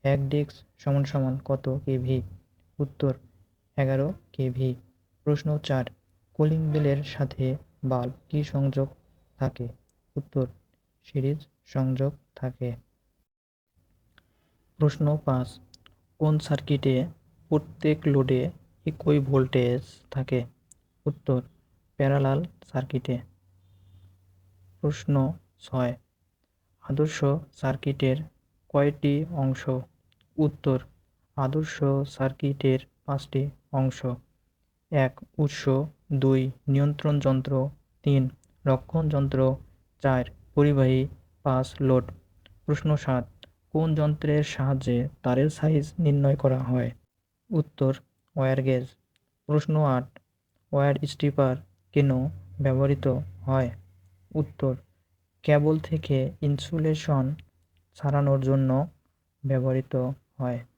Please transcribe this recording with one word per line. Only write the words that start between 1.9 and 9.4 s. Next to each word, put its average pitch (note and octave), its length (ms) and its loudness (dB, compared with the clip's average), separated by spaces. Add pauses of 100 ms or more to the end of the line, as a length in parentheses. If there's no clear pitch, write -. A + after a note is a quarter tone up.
উত্তর, C#3 340 -2 (640)
এগারো C3+ 320 0 (240)
কেভি। C3 380 -2 (560)
প্রশ্ন D3 220 0 (100)
চার, C3 260 -2 (480)
কুলিং D#3 280 2 (120)
বেলের D3 320 2
সাথে - 400 -4 (400)
বাল্ব B2+ 300 -2 (140)
কি D3+ 160 -2
সংযোগ C3+ 440 -2 (500)
থাকে? C3+ 280 -4 (500)